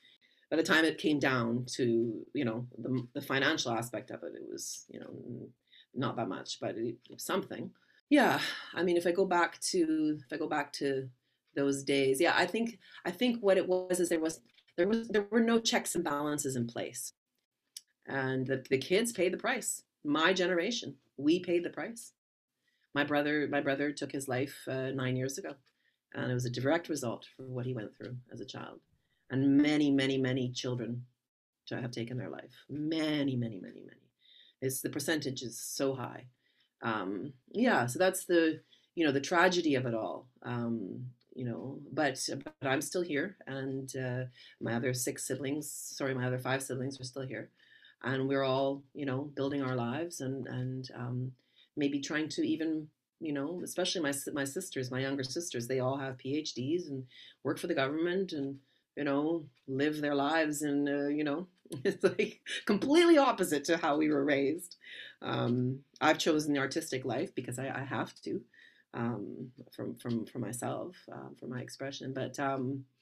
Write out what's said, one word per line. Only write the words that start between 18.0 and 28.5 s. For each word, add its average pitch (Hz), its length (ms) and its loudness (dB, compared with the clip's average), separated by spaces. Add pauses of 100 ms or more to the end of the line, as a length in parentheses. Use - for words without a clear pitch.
and 131 420 -2
the, 131 220 0
the 139 100 4
kids 214 340 2
paid 185 180 2
the 185 60 -4
price. 226 460 -4 (200)
My 156 300 4
generation, 180 600 0 (200)
we 151 240 4
paid 175 240 2
the 151 60 -4
price. 208 420 -10 (840)
My 143 80 4
brother, 147 480 2
my 143 100 2
brother 143 300 0
took 147 200 -6
his 135 160 -6
life, 131 280 -2 (120)
uh, 131 240 -2
nine 127 240 0
years 127 220 -2
ago, 160 160 -8 (640)
and 127 160 -2
it - 20 2
was 123 120 0
a 120 40 -2
direct 135 400 0
result 123 360 -4 (120)
for 131 60 -14
what 127 240 -6
he 131 60 -4
went 110 220 -8
through 127 200 -10 (180)
as 117 80 -12
a 98 40 -8
child. - 340 -12 (500)